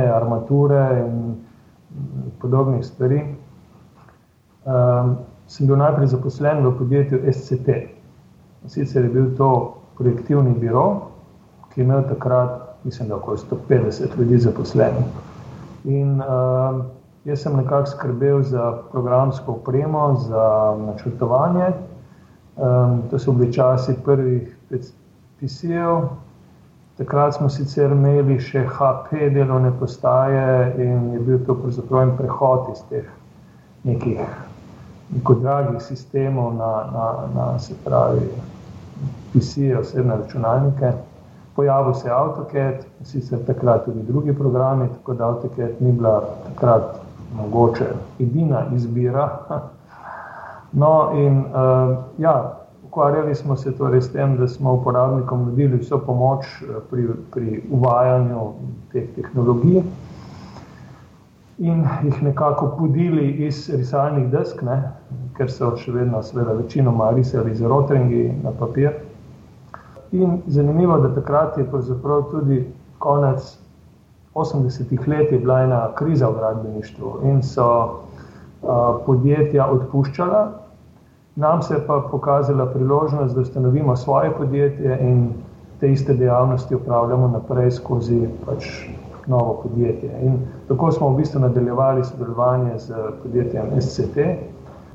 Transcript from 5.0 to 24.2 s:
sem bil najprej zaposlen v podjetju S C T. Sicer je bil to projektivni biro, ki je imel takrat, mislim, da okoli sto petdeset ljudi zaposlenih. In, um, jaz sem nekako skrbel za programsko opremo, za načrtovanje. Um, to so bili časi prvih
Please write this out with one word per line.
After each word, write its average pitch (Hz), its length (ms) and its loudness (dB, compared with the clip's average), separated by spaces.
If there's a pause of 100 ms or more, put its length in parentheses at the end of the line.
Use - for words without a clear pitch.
sem 139 200 -2
bil 135 140 6
najprej 139 320 4
zaposlen 147 500 0
v 127 140 4
podjetju 135 500 2
S - 220 -2
C 131 160 0
T. 120 160 2 (840)
Sicer 131 460 -2
je - 20 -2
bil 127 240 2
to 135 400 2 (220)
projektivni 123 580 2
biro, 127 560 0 (600)
ki 135 80 -2
je 127 80 4
imel 135 180 2
takrat, - 800 -2
mislim, 117 240 -8
da 98 80 -4
okoli - 240 -6
sto - 240 -6
petdeset - 480 0
ljudi 120 240 4
zaposlenih. - 680 2 (800)
In, 139 380 0
um, 127 640 0 (380)
jaz 147 220 -6
sem 143 100 -2
nekako 139 320 2
skrbel 139 560 0
za 120 300 0 (200)
programsko 127 680 0
opremo, 147 580 2
za 110 640 2
načrtovanje. 127 880 0 (920)
Um, 123 440 2 (100)
to 139 80 -2
so 139 120 0
bili 120 220 2
časi 131 400 2 (120)
prvih 127 500 0 (800)